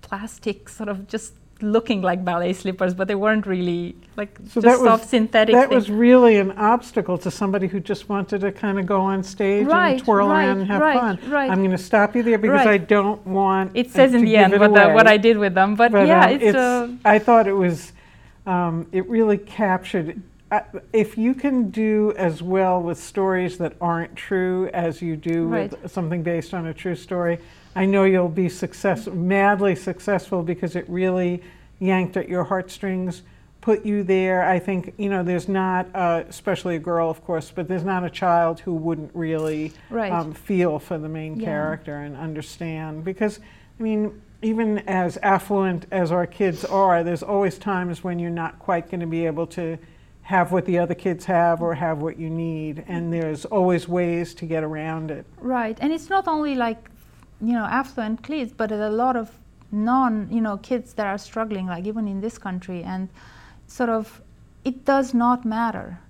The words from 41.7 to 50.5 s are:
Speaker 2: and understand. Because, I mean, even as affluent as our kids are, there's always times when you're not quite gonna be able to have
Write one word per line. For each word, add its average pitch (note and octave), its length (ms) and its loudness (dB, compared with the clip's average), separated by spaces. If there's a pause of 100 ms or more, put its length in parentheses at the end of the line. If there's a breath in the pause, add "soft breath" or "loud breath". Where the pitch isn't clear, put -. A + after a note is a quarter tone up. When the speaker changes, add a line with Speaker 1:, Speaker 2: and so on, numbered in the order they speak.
Speaker 2:
and D3 200 -12
understand. D#3+ 840 -10
Because, G3+ 360 -4 (400 soft breath)
I A3+ 40 -6
mean, G#3+ 380 -4 (200)
even A3 460 -2
as F#3 340 -2
affluent F#3+ 680 0
as F3+ 200 -2
our F3 140 0
kids F3 400 -4
are, F#3 380 2
there's E3+ 180 -4
always G3 380 -2
times F3+ 440 -6
when F3 140 -6
you're E3+ 140 -6
not E3+ 280 -8
quite E3+ 300 -4
gonna E3+ 160 -8
be E3 220 -4
able D#3+ 200 -4
to E3 300 -8 (460 soft breath)
have F3 280 0